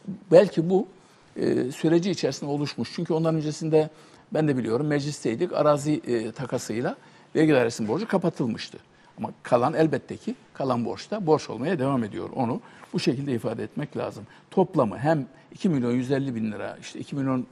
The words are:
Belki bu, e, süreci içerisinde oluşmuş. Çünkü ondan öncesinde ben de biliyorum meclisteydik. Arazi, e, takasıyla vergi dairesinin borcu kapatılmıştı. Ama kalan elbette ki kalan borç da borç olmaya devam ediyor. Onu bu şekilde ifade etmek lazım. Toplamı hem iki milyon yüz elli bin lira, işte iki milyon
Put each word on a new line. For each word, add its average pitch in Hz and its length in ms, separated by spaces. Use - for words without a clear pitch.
Belki 175 380
bu, 190 160
e, 127 360
süreci 170 380
içerisinde 143 400
oluşmuş. 143 440
Çünkü 170 200
ondan 160 200
öncesinde 156 560
ben 156 140
de 139 80
biliyorum 120 300
meclisteydik. 147 680
Arazi, 147 540
e, 117 260
takasıyla 131 640
vergi 156 160
dairesinin 117 360
borcu 156 200
kapatılmıştı. - 680
Ama 107 140
kalan 123 320
elbette 139 420
ki 220 180
kalan 123 300
borç 101 260
da 208 160
borç 151 240
olmaya 139 280
devam 131 260
ediyor. 95 300
Onu 131 260
bu 175 80
şekilde 139 320
ifade 113 300
etmek 139 340
lazım. 104 300
Toplamı 135 480
hem 143 280
iki - 160
milyon 123 240
yüz 127 180
elli 135 240
bin 110 180
lira, 101 280
işte - 180
iki - 180
milyon 135 360